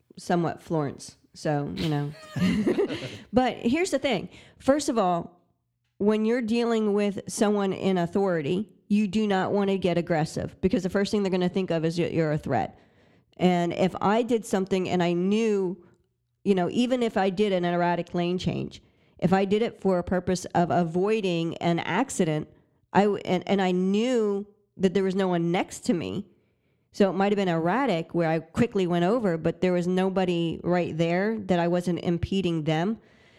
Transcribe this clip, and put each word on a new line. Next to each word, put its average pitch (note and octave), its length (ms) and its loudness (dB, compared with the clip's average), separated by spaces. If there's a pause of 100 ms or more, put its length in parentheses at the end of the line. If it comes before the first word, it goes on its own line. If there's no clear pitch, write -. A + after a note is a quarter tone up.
(160)
somewhat - 460 -2
Florence, - 540 -6 (180)
so, D3 420 -4
you F3 140 -2
know. C#3+ 220 -2 (240)
<laughs> G#3+ 520 0 (460)
But B3 240 0
here's D#4+ 320 0
the C#4 80 0
thing. B3+ 320 -2 (300)
First D4 300 2
of A#3 100 2
all, F3 420 0 (560)
when G#3+ 280 2
you're A#3+ 180 2
dealing A3+ 500 2
with G#3 340 0
someone G3+ 460 2
in F#3+ 240 0
authority, F3 720 0 (180)
you G#3 200 2
do G#3+ 180 0
not F#3+ 260 2
want G3 200 2
to G3 80 0
get E3+ 180 2
aggressive E3 640 -2
because F#3+ 220 2
the F#3 60 -2
first G3 220 0
thing G#3 120 2
they're F#3+ 80 0
gonna F3+ 180 2
think F#3 220 -2
of D#3+ 120 0
is E3 140 0
you're, F3 120 0
you're D#3 220 0
a D3+ 60 0
threat. - 420 -2 (580)
And F3 360 2
if - 280 0
I G#3+ 200 2
did A3+ 240 0
something F#3+ 420 0
and F3+ 160 2
I F3 100 0
knew, G3 680 0 (600)
you G3 120 4
know, F3 160 0
even B3 320 0
if A3+ 140 -2
I G3 120 2
did G3 220 0
an F3+ 140 0
erratic F3 480 0
lane F3 240 0
change, C3+ 440 -6 (380)
if F3 140 2
I F#3+ 100 4
did G3+ 180 2
it - 200 -4
for F#3 180 0
a F3 40 -2
purpose F3+ 420 -2 (100)
of F3 160 2
avoiding F3+ 840 0
an E3+ 220 0
accident, E3 680 -2 (460)
I F#3 100 4
w-, G#3 220 0
and, F3+ 200 0
and G3 160 2
I F#3 100 2
knew G3+ 760 0 (300)
that F3+ 160 0
there G3 100 0
was F#3+ 100 0
no F#3+ 140 0
one E3+ 240 0
next G3 300 -4
to B3 120 0
me, A2+ 320 -6 (680)
so G3 160 2
it E3 40 -2
might G3 200 2
have G3 40 -2
been F#3+ 120 0
erratic E3+ 640 0
where E3 140 0
I D#3+ 100 0
quickly G#3 480 0
went F3 160 2
over, G3 340 0
but E3 220 -4
there F3+ 140 2
was F3 140 0
nobody F#3 760 0
right F3 340 0
there F3+ 440 0
that F#3 180 0
I E3+ 80 2
wasn't F3 320 0
impeding E3+ 640 -2
them, E3 340 0 (420)